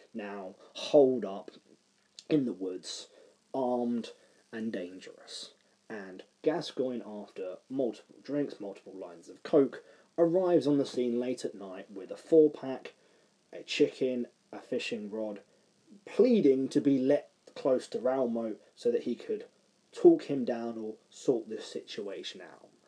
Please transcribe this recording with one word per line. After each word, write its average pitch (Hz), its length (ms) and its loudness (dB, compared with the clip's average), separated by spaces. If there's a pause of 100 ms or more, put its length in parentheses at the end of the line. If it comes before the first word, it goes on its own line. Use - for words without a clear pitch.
(160)
now 101 400 -10 (180)
holed 131 520 4
up 98 260 -10 (760)
in 147 180 2
the 113 80 -4
woods, 92 540 -10 (460)
armed 120 560 -2 (420)
and 113 200 -6
dangerous. - 800 -14 (380)
And 190 340 -12 (180)
Gascoigne, 135 640 -4
after 104 520 -12 (120)
multiple 127 540 -4
drinks, 143 360 -4
multiple 101 360 -14
lines 87 340 -14
of 92 140 -20
coke, 139 400 2 (340)
arrives 170 480 4
on 143 140 4
the 135 80 2
scene 120 320 -2
late 127 260 -4
at - 80 -6
night 98 400 -14
with 95 160 -14
a - 80 -10
four-pack, 151 760 4 (600)
a - 100 -14
chicken, 127 640 0 (260)
a - 60 -14
fishing 113 520 -6
rod, 107 300 -8 (640)
pleading 143 640 4
to 147 100 2
be 139 200 4
let 135 300 2 (240)
close 131 340 0
to - 120 -6
Raoul 127 300 0
Moat 117 320 -4 (140)
so - 160 0
that 117 120 -2
he 120 120 -2
could - 300 -6 (460)
talk 165 320 8
him 135 220 -2
down 117 320 -4
or 110 160 -8 (160)
sort 117 400 0
this 107 160 -10
situation - 760 -12
out, 82 300 -20 (180)